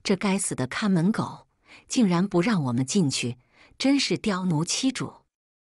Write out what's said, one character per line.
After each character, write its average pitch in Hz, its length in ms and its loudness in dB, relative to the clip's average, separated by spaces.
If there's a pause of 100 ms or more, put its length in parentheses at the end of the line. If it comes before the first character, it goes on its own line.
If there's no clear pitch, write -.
这 190 140 0
该 196 200 0
死 - 180 -4
的 127 120 -2
看 202 240 -2
门 180 220 4
狗 - 340 -6 (400)
竟 226 220 2
然 175 180 2
不 175 140 0
让 180 240 0
我 123 80 -2
们 127 120 0
进 160 240 2
去， 123 300 -4 (400)
真 277 220 2
是 175 180 -2
刁 185 280 -2
奴 170 180 2
欺 - 260 -2
主！ - 320 -10 (400)